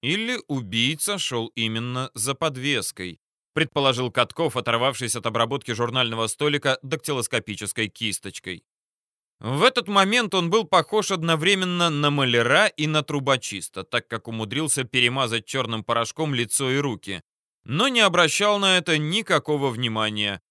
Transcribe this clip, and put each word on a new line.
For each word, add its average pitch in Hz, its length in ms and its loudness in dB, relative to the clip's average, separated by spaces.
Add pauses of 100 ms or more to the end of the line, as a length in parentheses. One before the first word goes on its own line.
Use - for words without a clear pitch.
"Или 220 460 -2
убийца 135 680 -2
шёл 120 380 -4
именно 120 580 -4
за 127 220 -4
подвеской", 127 840 -4 (340)
предположил 135 580 0
Катков, 131 440 0
оторвавшись 120 640 0
от 107 80 -8
обработки 117 480 -2
журнального 113 540 0
столика 143 560 0
дактилоскопической 117 1040 -4
кисточкой. 98 720 -8 (760)
В 135 240 -2
этот 240 240 2
момент 202 460 2
он 175 160 2
был 208 160 2
похож 190 460 2
одновременно 175 800 2
на 147 200 2
маляра 135 580 4
и 151 200 -2
на 156 160 0
трубочиста, 131 800 -4
так - 240 -4
как 110 200 -8
умудрился 117 560 -2
перемазать 120 600 0
чёрным 113 380 -4
порошком 120 500 -2
лицо 127 380 0
и 135 60 2
руки, 107 440 -4 (420)
но 190 240 0
не 247 120 2
обращал 202 580 4
на 190 200 4
это 165 200 2
никакого 151 720 0
внимания. 107 800 -2